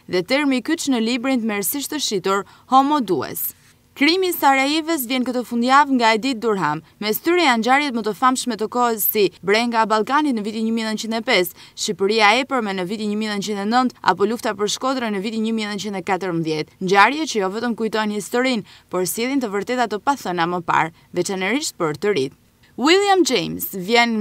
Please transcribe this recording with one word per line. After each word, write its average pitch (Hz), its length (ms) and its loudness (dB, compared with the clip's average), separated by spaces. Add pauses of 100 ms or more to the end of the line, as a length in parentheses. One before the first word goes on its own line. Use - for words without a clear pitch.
(120)
dhe 175 160 0
termi 269 320 2
i - 80 -8
kyç 311 240 -2
në 226 160 2
librin 254 320 0
tmerrsisht 220 560 -4
të 277 80 -4
shitur, 196 400 -2 (240)
Homo 269 320 4
Dues. 170 540 -4 (380)
Krimi 359 400 2
i - 20 -2
Sarajevës 294 720 2
vjen 254 220 -2
këtë 247 160 -2
fundjavë 262 540 2
nga 226 180 4
Edith 240 240 -2
Durham. 185 400 0 (240)
Mes 208 160 -2
tyre 339 240 2
janë 247 160 4
ngjarjet 254 380 2
më 220 100 -4
të 214 80 -2
famshme 254 400 0
të 214 160 -4
kohës, 233 320 0
si 208 220 2 (180)
Brenga 226 400 2
e 208 80 0
Ballkanit 262 460 2
në 202 100 -4
vitin 226 180 -4
një 226 120 0
mijë 226 100 -2
nëntëqind 220 320 -4
e - 80 -6
pesë, 190 480 0
Shqipëria 208 560 2
e 247 140 4
epërme 214 320 -2
në 180 100 -4
vitin 214 240 -4
një 208 80 -2
mijë 214 160 -4
nëntëqind 196 300 -4
e - 100 -2
nëntë 254 260 0 (120)
apo 202 180 0
lufta 220 240 -4
për 202 220 -2
Shkodrën 254 340 -2
në 190 160 -4
vitin 220 160 -4
një 226 160 0
mijë 208 140 -4
nëntëqind 196 260 -6
e 175 80 -10
katërmbëdhjetë. 165 680 -4 (100)
Ngjarje 233 460 4
që 214 100 0
jo 190 140 -2
vetëm 233 240 -4
kujtojnë 214 360 -2
historinë, 240 500 -2 (220)
por 180 140 -2
sjellin 247 400 -2
të 208 80 -4
vërteta 214 400 -2
të 415 160 -4
pathëna 180 400 -2
më 180 240 -4
parë, 156 240 2 (160)
veçanërisht 190 640 -2
për 151 240 -2
të 202 160 0
rinjt. 135 260 -4 (360)
William 381 520 4
James 175 360 -2 (100)
vjen 233 460 2